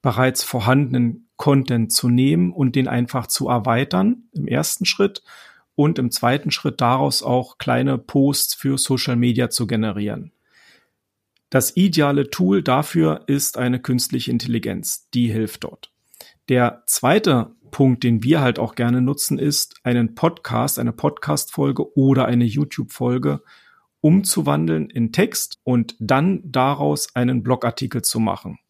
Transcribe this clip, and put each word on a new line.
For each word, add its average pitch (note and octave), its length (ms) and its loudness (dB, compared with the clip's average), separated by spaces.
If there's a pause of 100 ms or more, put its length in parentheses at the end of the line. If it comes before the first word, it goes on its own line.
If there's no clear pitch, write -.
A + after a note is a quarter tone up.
bereits B2+ 420 0
vorhandenen B2 920 0
Content C3 520 2
zu - 200 0
nehmen D3+ 420 4
und C3 240 0
den C3 100 2
einfach A#2+ 420 -2
zu B2 200 -4
erweitern B2+ 840 0
im C#3+ 140 -6
ersten D3+ 380 -2
Schritt G3 380 -2 (520)
und C#3 240 2
im B2 120 -2
zweiten C#3 400 0
Schritt - 320 -4
daraus C3+ 400 2
auch B2 340 -2
kleine B2+ 400 0
Posts C#3 580 0
für C3+ 220 -2
Social B2+ 400 -2
Media A#2+ 320 2
zu - 180 -4
generieren. A2 680 -4 (1160)
Das C3 300 0
ideale C#3+ 500 2
Tool F#3 340 0
dafür C3+ 640 0
ist C#3 300 -2
eine B2 240 -2
künstliche B2+ 500 -4
Intelligenz. A#2 840 -4
Die A#2+ 140 2
hilft A2 360 -4
dort. - 280 -16 (580)
Der B2 340 2
zweite C#3+ 680 2 (160)
Punkt, B2+ 320 2
den A#2 200 2
wir D3 180 2
halt B2 180 0
auch - 160 -4
gerne B2 280 0
nutzen, C3 360 -2
ist, - 440 -2
einen A#2+ 320 0
Podcast, C#3 640 -2
eine A#2+ 140 -2
Podcast-Folge D3 1040 -2
oder C3+ 280 4
eine A#2+ 220 2
YouTube-Folge C3+ 960 -2 (580)
umzuwandeln D#3+ 880 2
in A2+ 240 -2
Text - 520 -2
und A#2+ 340 0
dann C#3 460 2
daraus C#3+ 680 -2
einen B2 280 0
Blogartikel B2+ 580 -2
zu - 200 -4
machen G2 380 -4 (120)